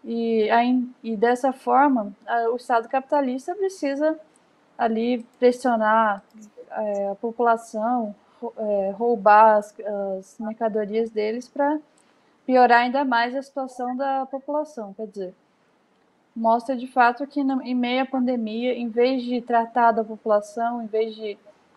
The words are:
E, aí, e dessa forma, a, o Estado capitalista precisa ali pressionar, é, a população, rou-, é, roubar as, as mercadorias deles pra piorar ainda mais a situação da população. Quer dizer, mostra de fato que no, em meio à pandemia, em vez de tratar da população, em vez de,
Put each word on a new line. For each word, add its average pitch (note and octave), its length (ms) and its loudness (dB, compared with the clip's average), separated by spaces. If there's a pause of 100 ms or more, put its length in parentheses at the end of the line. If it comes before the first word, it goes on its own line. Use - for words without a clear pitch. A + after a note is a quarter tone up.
E, A3+ 460 0
aí, A#3+ 360 2 (180)
e A3+ 120 -6
dessa B3 380 2
forma, B3 600 2 (120)
a, A#3 240 0
o B3 60 -2
Estado A#3 340 -2
capitalista C4+ 680 -2
precisa D#4 640 -2 (580)
ali A#3 480 0 (140)
pressionar, A3+ 840 2 (480)
é, G3+ 400 -4
a G3 40 -6
população, A3+ 960 -2 (280)
rou-, A#3 160 -10
é, G3+ 340 -2
roubar G#3+ 680 6
as, G#3 160 -4 (440)
as - 220 -16
mercadorias A3 680 -4
deles A3 380 -6
pra C#4+ 320 -2 (680)
piorar B3 340 6
ainda B3 260 0
mais B3 300 0
a C4+ 80 -4
situação B3+ 520 -8
da C4+ 300 -4
população. C4+ 680 -8
Quer A3 120 -10
dizer, G3 300 -12 (1000)
mostra A#3 400 0
de B3 120 -10
fato B3 400 2
que C#4+ 160 -4
no, C4 180 -2
em B3 140 -4
meio B3 260 0
à C4 60 0
pandemia, B3 680 -2
em A#3 160 -6
vez B3 320 0
de A#3+ 200 -4
tratar A#3 500 2
da A3+ 120 0
população, A3 760 -2
em A3+ 60 -10
vez A3 260 -2
de, G#3+ 240 -12 (380)